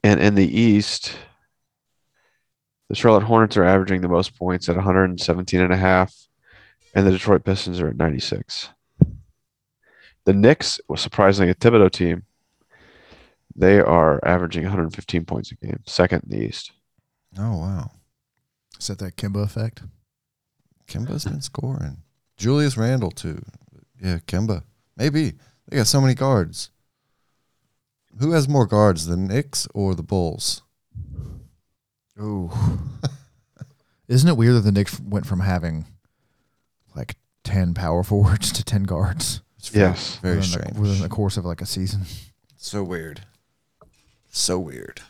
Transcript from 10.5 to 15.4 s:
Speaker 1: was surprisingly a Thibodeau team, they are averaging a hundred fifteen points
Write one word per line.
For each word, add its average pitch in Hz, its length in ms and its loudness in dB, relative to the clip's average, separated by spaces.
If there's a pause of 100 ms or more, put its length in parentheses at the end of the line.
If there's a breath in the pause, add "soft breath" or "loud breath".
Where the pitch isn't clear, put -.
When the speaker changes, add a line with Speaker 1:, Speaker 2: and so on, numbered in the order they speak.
Speaker 1:
was - 120 -6
surprisingly 98 500 2
a 92 40 0
Thibodeau 113 360 6
team, 87 340 -4 (1300 soft breath)
they 98 240 6
are 80 460 4
averaging 85 380 -2
a 95 60 -4
hundred 85 240 -4
fifteen - 300 -6
points - 280 -8